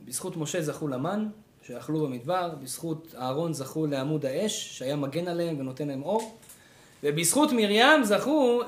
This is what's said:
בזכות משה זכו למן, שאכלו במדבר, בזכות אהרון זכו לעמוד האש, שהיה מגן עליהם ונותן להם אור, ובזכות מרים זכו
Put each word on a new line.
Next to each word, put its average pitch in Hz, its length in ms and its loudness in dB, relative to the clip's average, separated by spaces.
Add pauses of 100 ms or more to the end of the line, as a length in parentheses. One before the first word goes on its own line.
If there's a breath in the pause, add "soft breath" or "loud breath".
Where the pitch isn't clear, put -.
בזכות 160 320 -8
משה 165 260 -2
זכו 151 260 -4
למן, 175 400 -2 (340)
שאכלו 143 380 -4
במדבר, 151 500 -2 (120)
בזכות 156 560 -8
אהרון 139 340 -2
זכו 151 340 -4
לעמוד 143 400 0
האש, - 520 -4
שהיה 135 180 -2
מגן 147 320 -2
עליהם 170 320 -2
ונותן 131 280 -6
להם 135 140 -6
אור, 220 360 -2 (640 loud breath)
ובזכות 165 500 4
מרים 233 520 6
זכו 240 640 4